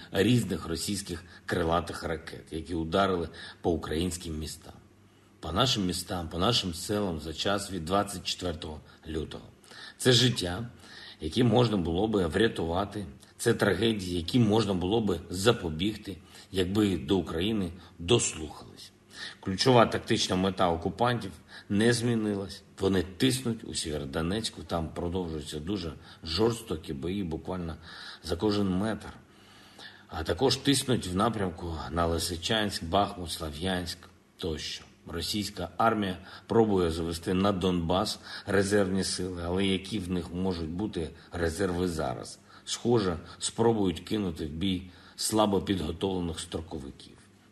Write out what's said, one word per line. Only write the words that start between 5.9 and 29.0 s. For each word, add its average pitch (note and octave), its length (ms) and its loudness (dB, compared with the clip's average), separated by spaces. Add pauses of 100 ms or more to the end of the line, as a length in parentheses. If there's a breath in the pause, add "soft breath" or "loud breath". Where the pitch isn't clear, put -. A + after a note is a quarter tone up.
по E2 80 -6
нашим F#2+ 360 2
селам G2+ 460 -2
за D#2 140 -8
час G2+ 380 -2
від F2 140 -6
двадцять G2 380 0
четвертого D#2+ 580 -6 (260 soft breath)
лютого. D2 360 -6 (540 loud breath)
Це - 140 4
життя, A2+ 580 2 (520 loud breath)
яке D#2+ 220 0
можна A2+ 340 6
було E2+ 300 2
би G2 200 2
врятувати, F#2+ 800 0 (320 soft breath)
це A#2 160 4
трагедії, G2 640 2
які F2 220 0
можна G#2 340 6
було F#2 280 2
би F#2 180 0 (100)
запобігти, F#2+ 880 0 (340 loud breath)
якби F#2+ 460 2
до D2+ 200 2
України F2 540 -2 (280 loud breath)
дослухались. - 920 -2 (480 loud breath)
Ключова A2+ 460 6
тактична G#2 500 0
мета F#2 340 4
окупантів G2+ 640 0 (380 loud breath)
не A2 240 4
змінилась. G#2+ 720 0 (160)
Вони F#2+ 240 4 (140)
тиснуть C3 460 0
у - 120 -10
Сєвєродонецьку, E2 880 -4
там E2 260 -4
продовжуються E2 680 -4
дуже E2+ 340 -4 (300 loud breath)
жорстокі F2 720 0
бої E2+ 300 -4
буквально E2 520 -6 (480 loud breath)
за - 120 -2
кожен G2+ 340 2
метр. G2+ 440 -2 (920 loud breath)